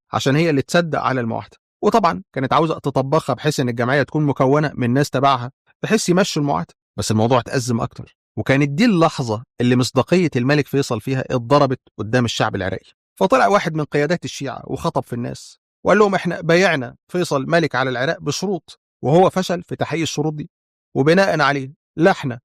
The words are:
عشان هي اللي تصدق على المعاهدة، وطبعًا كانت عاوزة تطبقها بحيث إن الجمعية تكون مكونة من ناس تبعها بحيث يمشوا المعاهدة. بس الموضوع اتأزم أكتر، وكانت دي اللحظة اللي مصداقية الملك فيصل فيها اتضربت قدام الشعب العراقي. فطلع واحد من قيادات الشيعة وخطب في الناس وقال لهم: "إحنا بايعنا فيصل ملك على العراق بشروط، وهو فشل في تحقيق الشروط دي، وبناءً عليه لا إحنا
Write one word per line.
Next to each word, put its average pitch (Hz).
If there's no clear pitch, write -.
عشان 131
هي 165
اللي 139
تصدق 170
على 131
المعاهدة، 113
وطبعًا 196
كانت 131
عاوزة 156
تطبقها 139
بحيث 151
إن 123
الجمعية 123
تكون 151
مكونة 143
من 120
ناس 139
تبعها 127
بحيث -
يمشوا 180
المعاهدة. 156
بس -
الموضوع 113
اتأزم 120
أكتر، -
وكانت 139
دي 147
اللحظة 151
اللي 123
مصداقية 139
الملك 135
فيصل 127
فيها 131
اتضربت 131
قدام 120
الشعب 110
العراقي. 95
فطلع 202
واحد 196
من 151
قيادات 147
الشيعة 127
وخطب 135
في -
الناس 123
وقال 196
لهم: 202
"إحنا 180
بايعنا 160
فيصل 156
ملك 160
على 131
العراق 131
بشروط، 165
وهو 165
فشل 180
في -
تحقيق 151
الشروط 156
دي، 151
وبناءً 165
عليه 139
لا 175
إحنا 127